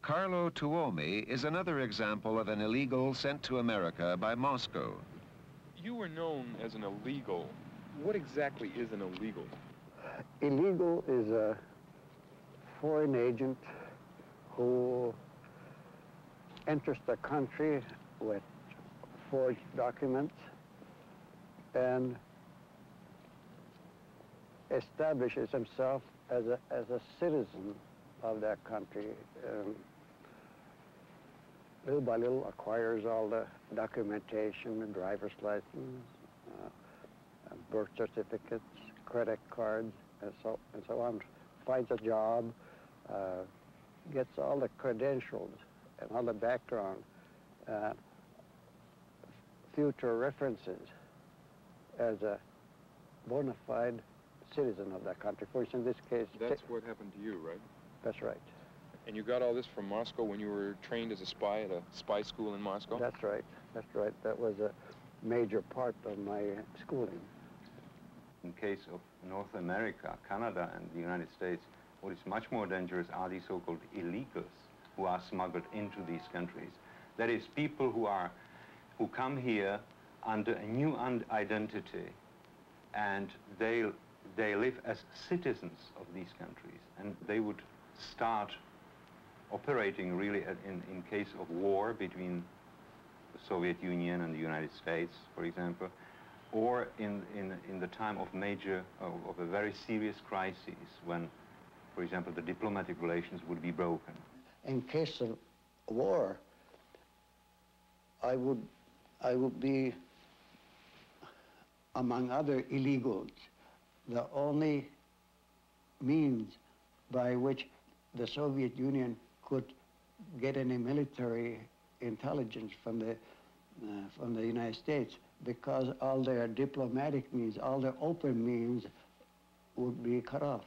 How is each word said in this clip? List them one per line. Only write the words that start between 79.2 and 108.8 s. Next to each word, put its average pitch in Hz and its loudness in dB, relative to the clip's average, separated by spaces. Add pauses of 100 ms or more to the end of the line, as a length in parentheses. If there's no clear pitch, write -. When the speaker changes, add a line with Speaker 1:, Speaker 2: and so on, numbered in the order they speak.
Speaker 4:
here 107 2 (440)
under 107 2
a 104 0
new 135 4
un-, 123 0
identity, 107 0 (840)
and 101 0 (300)
they, 113 4 (520)
they 110 4
live 127 4 (100)
as 113 -2 (300)
citizens - 0 (200)
of 92 -12
these 90 -8 (100)
countries, 85 -14 (180)
and 98 -6 (100)
they 107 2
would 104 0 (500)
start 113 0 (1000)
operating 101 2
really 101 2
at, 92 -4 (100)
in, 92 -6 (100)
in 90 -8
case 101 -2 (120)
of 87 -6
war 98 4
between 90 -2 (880)
the - -16 (100)
Soviet 87 2
Union 87 0
and 82 -2
the 78 -4
United 78 -2
States, 82 -2 (180)
for 85 -4
example, 87 -2 (640)
or 120 2 (100)
in, 101 -2 (120)
in, 95 -4 (160)
in 95 -4
the 90 0
time 107 -2
of 92 -4
major, 95 0 (180)
uh, 95 -4 (220)
of 87 -6
a 87 -2
very 101 2 (140)
serious 107 0 (120)
crisis 92 -2 (320)
when, 85 0 (640)
for 90 -2
example, 87 -2
the 82 -4
diplomatic 92 -2
relations 85 0
would 85 -2
be 87 0
broken. 82 0 (540)
Speaker 3:
In 131 0
case 156 0
of 113 -2 (500)
war, 123 4 (1900)
I 127 4
would, 127 2 (600)